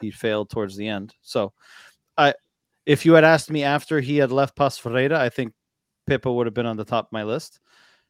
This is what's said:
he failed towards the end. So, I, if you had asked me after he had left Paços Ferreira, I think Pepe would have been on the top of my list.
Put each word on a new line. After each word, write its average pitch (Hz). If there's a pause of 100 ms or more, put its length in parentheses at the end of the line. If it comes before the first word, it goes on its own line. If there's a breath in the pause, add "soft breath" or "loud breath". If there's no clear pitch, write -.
he 110
failed 107
towards 101
the 104
end. 104
So, 104 (640 loud breath)
I, 143 (540)
if 147
you 165
had 160
asked 160
me 151
after 143
he 143
had 135
left 135
Paços 139
Ferreira, 131
I 123
think 113 (540)
Pepe 135
would 120
have 110
been 120
on 113
the 107
top 117
of -
my 110
list. 117 (500 soft breath)